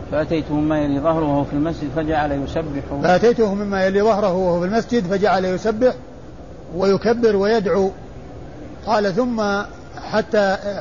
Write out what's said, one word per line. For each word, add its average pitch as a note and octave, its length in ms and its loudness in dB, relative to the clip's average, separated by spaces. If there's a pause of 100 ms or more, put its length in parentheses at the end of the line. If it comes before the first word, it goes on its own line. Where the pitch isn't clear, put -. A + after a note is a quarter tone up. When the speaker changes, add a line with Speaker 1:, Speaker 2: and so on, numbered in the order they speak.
(120)
Speaker 1:
فأتيته D3+ 420 -2
مما D3+ 280 0
يلي C#3+ 180 0
ظهره D#3+ 260 2
وهو C#3+ 180 2
في C3 100 -8
المسجد D3+ 420 -2
فجعل D3+ 360 0
يسبح. C#3+ 720 -4
Speaker 2:
فأتيته G3 500 4
مما G3+ 320 0
يلي F#3+ 160 2
ظهره G#3 320 4
وهو F3+ 260 2
في F3 60 0
المسجد A3 420 0
فجعل F#3+ 380 2
يسبح A3 480 2 (800)
ويكبر G3+ 600 4
ويدعو. G3 560 2 (960)
قال: G3+ 280 2
"ثم A#3 280 0 (680)
حتى G#3 460 2 (240)